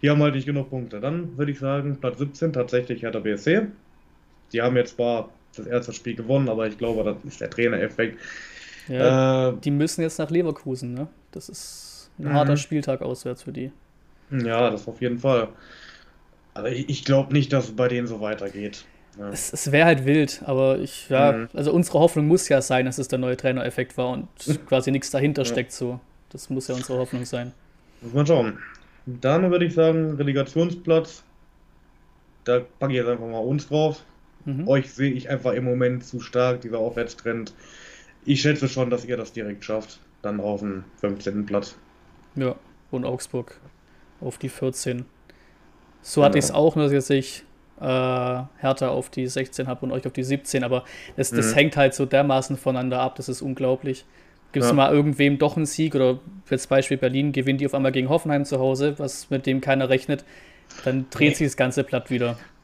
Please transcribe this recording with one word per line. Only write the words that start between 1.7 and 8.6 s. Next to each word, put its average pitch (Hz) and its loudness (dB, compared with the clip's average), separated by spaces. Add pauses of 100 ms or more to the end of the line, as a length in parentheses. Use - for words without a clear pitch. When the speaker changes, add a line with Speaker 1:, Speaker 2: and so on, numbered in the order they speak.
Speaker 1:
Platz 127 -4
siebzehn 147 -2
tatsächlich 123 -2
Hertha 113 -4
B 107 -2
S 101 -4
C. 202 4 (840)
Die 113 -2
haben 123 2
jetzt - 2
zwar 120 -2 (260)
das 107 -12
erste 117 -2
Spiel 117 -8
gewonnen, 123 0
aber 110 0
ich 104 -6
glaube, 113 -2
das 104 -2 (160)
ist - -14
der - -8
Trainereffekt. 113 -2 (680)